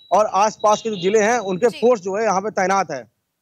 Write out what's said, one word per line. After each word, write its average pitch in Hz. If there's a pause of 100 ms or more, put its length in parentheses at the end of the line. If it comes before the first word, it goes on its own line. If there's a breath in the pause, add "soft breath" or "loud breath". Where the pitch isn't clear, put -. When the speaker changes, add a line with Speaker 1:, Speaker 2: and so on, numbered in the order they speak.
(120)
Speaker 1:
और 208
आसपास 208
के 226
जो 208
जिले 190
हैं, 226
उनके 196
Speaker 2:
जी। -
Speaker 1:
फोर्स 233
जो 190
है, 226
यहाँ 190
पे 208
तैनात 185
है। 127 (280)